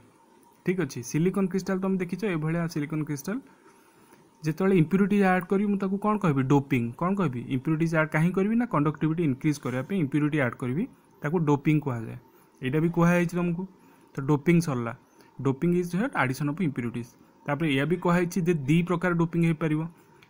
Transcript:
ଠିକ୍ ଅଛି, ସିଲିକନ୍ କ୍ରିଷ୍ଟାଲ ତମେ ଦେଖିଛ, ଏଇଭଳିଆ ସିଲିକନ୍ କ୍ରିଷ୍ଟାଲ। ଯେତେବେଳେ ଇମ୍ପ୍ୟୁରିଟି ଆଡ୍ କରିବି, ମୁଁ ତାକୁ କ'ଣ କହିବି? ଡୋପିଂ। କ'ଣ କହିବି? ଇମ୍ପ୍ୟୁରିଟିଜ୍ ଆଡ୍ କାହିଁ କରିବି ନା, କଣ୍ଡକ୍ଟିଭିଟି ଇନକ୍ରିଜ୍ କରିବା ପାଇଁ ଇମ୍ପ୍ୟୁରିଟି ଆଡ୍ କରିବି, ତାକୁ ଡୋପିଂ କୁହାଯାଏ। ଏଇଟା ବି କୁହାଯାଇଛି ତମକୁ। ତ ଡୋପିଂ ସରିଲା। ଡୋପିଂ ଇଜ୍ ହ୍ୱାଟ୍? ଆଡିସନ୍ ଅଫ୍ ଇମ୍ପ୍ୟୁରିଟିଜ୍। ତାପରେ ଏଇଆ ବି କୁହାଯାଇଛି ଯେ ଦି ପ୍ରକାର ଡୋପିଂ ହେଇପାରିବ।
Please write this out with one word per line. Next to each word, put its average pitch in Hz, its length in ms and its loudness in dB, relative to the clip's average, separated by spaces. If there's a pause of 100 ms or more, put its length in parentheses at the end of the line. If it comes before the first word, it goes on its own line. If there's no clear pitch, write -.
(680)
ଠିକ୍ 185 140 0
ଅଛି, 131 220 -6
ସିଲିକନ୍ 190 460 0
କ୍ରିଷ୍ଟାଲ 190 300 -4
ତମେ 190 180 0
ଦେଖିଛ, 180 280 -6
ଏଇଭଳିଆ 165 420 -2
ସିଲିକନ୍ 156 380 -4
କ୍ରିଷ୍ଟାଲ। 151 340 -6 (1040)
ଯେତେବେଳେ 190 340 2
ଇମ୍ପ୍ୟୁରିଟି 190 460 4
ଆଡ୍ 185 220 4
କରିବି, 202 260 0
ମୁଁ 202 80 0
ତାକୁ 196 200 -2
କ'ଣ 214 200 0
କହିବି? 147 240 2
ଡୋପିଂ। 135 500 2
କ'ଣ 170 220 -2
କହିବି? 151 340 -2
ଇମ୍ପ୍ୟୁରିଟିଜ୍ 160 480 -2
ଆଡ୍ 156 120 2
କାହିଁ 160 240 2
କରିବି 196 240 0
ନା, 240 100 2
କଣ୍ଡକ୍ଟିଭିଟି 156 560 0
ଇନକ୍ରିଜ୍ 143 380 0
କରିବା 127 220 -4
ପାଇଁ 196 160 -4
ଇମ୍ପ୍ୟୁରିଟି 151 420 0
ଆଡ୍ 120 140 0
କରିବି, 131 300 -4 (380)
ତାକୁ 151 160 -2
ଡୋପିଂ 147 420 2
କୁହାଯାଏ। 123 380 -6 (440)
ଏଇଟା 131 160 -2
ବି 160 100 2
କୁହାଯାଇଛି 175 480 2
ତମକୁ। 175 280 -2 (500)
ତ 143 80 -6
ଡୋପିଂ 151 380 4
ସରିଲା। 127 320 -2 (480)
ଡୋପିଂ 139 360 0
ଇଜ୍ 180 200 -2
ହ୍ୱାଟ୍? 254 200 -2
ଆଡିସନ୍ 143 340 0
ଅଫ୍ 160 120 -4
ଇମ୍ପ୍ୟୁରିଟିଜ୍। 120 480 -4 (360)
ତାପରେ 147 220 -2
ଏଇଆ 135 160 2
ବି 165 120 0
କୁହାଯାଇଛି 180 440 0
ଯେ 175 140 2
ଦି 147 280 2
ପ୍ରକାର 175 300 0
ଡୋପିଂ 170 320 0
ହେଇପାରିବ। 160 380 0 (480)